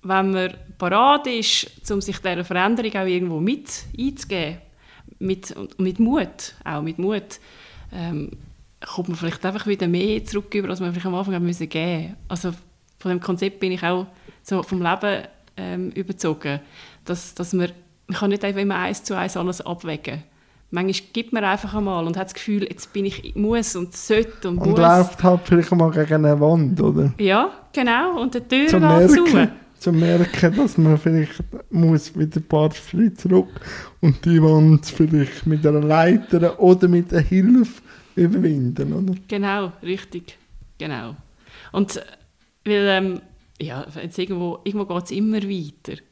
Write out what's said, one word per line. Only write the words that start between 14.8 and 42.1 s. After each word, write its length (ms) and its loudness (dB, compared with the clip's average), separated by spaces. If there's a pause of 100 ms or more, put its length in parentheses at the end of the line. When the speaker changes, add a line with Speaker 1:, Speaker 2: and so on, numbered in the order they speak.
Speaker 1:
Leben, 420 -4 (340)
ähm, 340 -8
überzogen, 680 -6 (460)
dass, 300 -10
dass 180 -8
man, 180 -2 (360)
man 100 -6
kann 140 -2
nicht 120 -4
einfach 180 -4
immer 160 -2
eins 260 -6
zu 140 -8
eins 200 -6
alles 240 -6
abwägen. 600 -10 (480)
Manchmal 420 -4
gibt 180 -6
man 140 -2
einfach 300 -4
einmal 320 -4
und 100 -4
hat 80 -6
das 80 -14
Gefühl, 300 -4
jetzt 280 -12
bin 140 -4
ich, 300 -8
muss 400 -2
und 200 -8
sollte 540 -2
und 80 -2
Speaker 2:
Und 140 2
Speaker 1:
muss. 80 4
Speaker 2:
läuft 440 6
halt 220 6
vielleicht 260 4
mal 200 4
gegen 340 2
eine 140 4
Wand, 420 4
oder? 380 2
Speaker 1:
Ja, 320 2 (200)
genau. 480 0
Und 140 -4
die 80 -4
Tür 260 2
Speaker 2:
Zum 140 4
Speaker 1:
geht 300 8
zu. 120 6
Speaker 2:
Merken, 280 4 (280)
zum 200 2
Merken, 580 2
dass 220 2
man 180 6
vielleicht 460 0 (260)
muss 480 2
wieder 220 -2
ein 80 -10
paar 260 2
Schritte 400 0 (160)
zurück 200 4 (520)
und 240 2
die 160 6
Wand 460 6
vielleicht 580 0
mit 200 0
einer 160 4
Leiter 800 2
oder 280 6
mit 260 2
einer 80 4
Hilfe 600 4 (340)
überwinden, 800 0
oder? 200 -2 (140)
Speaker 1:
Genau, 440 -4 (120)
richtig. 540 -10 (420)
Genau. 360 -10 (560)
Und, 260 -2
äh, 40 -12 (640)